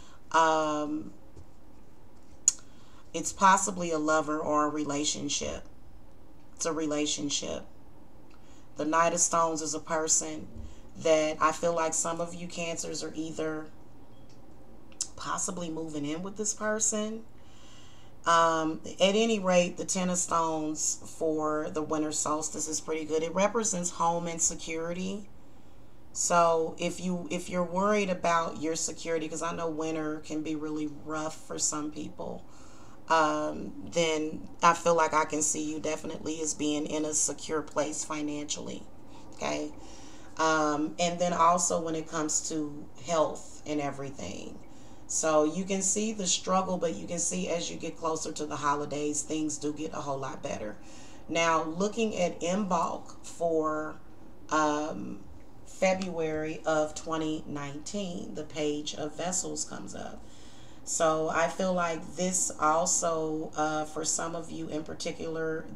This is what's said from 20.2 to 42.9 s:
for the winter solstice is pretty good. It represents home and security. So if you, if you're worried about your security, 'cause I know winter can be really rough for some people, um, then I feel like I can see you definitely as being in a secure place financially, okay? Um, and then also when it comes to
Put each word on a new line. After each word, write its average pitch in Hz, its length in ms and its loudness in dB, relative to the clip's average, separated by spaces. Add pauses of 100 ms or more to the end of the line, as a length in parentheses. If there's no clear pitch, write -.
for 156 540 2
the 156 100 -2
winter 151 320 0
solstice 151 560 0
is 151 100 -2
pretty 160 280 -2
good. 156 160 2
It 165 120 -2
represents 196 540 2
home 170 380 2
and 165 140 -4
security. 180 920 -2 (800)
So 165 680 4
if 175 220 -2
you, 180 300 -2
if 180 180 -4
you're 180 160 2
worried 190 460 2
about 170 500 2
your 160 160 0
security, 160 500 -2
'cause 160 160 -4
I 170 140 -2
know 165 140 -2
winter 156 560 -2
can 156 160 -2
be 156 140 -2
really 151 340 -2 (160)
rough 156 300 -4 (100)
for 165 120 -6
some 151 320 0
people, 151 540 -8 (640)
um, 151 640 4 (180)
then 156 580 0 (140)
I 170 120 10
feel 170 200 4
like 160 200 6
I 156 100 6
can 151 180 0
see 156 200 0
you 151 180 -4
definitely 156 600 -4
as 151 120 -2
being 151 320 0
in 156 180 0
a 151 80 0
secure 151 480 0
place 151 440 -2
financially, 147 800 -4 (500)
okay? 151 380 -2 (640)
Um, 156 640 4
and 175 180 2
then 175 140 4
also 175 480 6
when 160 160 -2
it 156 120 -4
comes 156 420 0
to 151 340 -2 (220)